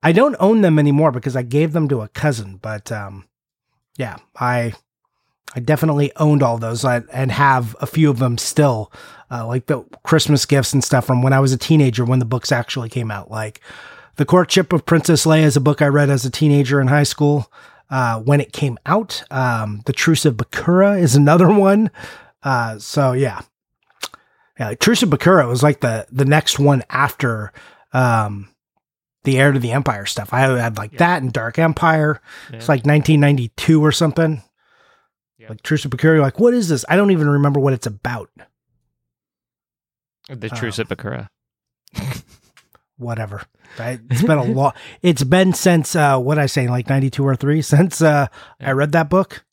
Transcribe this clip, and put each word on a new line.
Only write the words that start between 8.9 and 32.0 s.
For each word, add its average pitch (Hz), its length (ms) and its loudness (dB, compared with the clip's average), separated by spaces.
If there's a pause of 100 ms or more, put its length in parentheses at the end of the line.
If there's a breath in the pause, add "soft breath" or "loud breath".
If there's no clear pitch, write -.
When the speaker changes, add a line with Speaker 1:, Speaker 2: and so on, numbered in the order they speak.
Speaker 1:
uh, 120 160 -10
like 123 200 -6
the 120 160 -4 (200)
Christmas 151 420 2
gifts 139 280 0
and 131 100 2
stuff 127 220 0
from 123 180 0
when 135 100 2
I 135 60 2
was 135 140 2
a 127 40 -2
teenager 127 480 2
when 127 140 0
the 117 60 -2
books 117 260 -4
actually 120 380 -6
came 113 200 -8
out. 98 220 -12
Like 110 300 -10 (560 loud breath)
The 147 80 0
Courtship 180 480 2
of 156 120 -2
Princess 160 400 2
Leia 156 180 4
is 147 140 4
a 139 40 2
book 147 200 2
I 147 60 2
read 143 240 2
as 127 140 -2
a 131 60 -4
teenager 143 500 2
in 131 60 0
high 147 160 2
school, 147 480 -2 (380 soft breath)
uh, 120 300 -4
when 143 220 0
it - 120 -8
came 127 320 -6
out. 190 460 -4
Um, 113 540 -4
The 135 80 -4
Truce - 320 0
of 135 120 2
Bakura 185 640 0
is 139 160 2
another 160 380 6
<laughs> - 0 -
one. 202 360 4 (540 loud breath)
Uh, 117 360 -4
so, 135 340 -2
yeah. 127 280 -4 (1160 soft breath)
Yeah, 170 100 -4
like, - 100 -10
Truce - 240 2
of 202 60 0
Bakura 147 380 4
was, 120 160 -2
like, 147 180 2
the, 110 300 -4
the 131 140 0
next 151 340 0
one 143 300 2
after, 120 640 -4 (400 loud breath)
um, 110 580 -2 (720)
the 135 160 0
Heir 139 120 4
to 135 80 0
the 120 120 -4
Empire 117 340 -4
stuff. - 280 -8
I 123 80 -2
had, 120 360 0
like, 107 160 -12
Speaker 2:
Yeah. 127 60 -20
Speaker 1:
that 170 240 0
and 123 100 -4
Dark 113 260 -6
Empire. 160 640 0 (300 loud breath)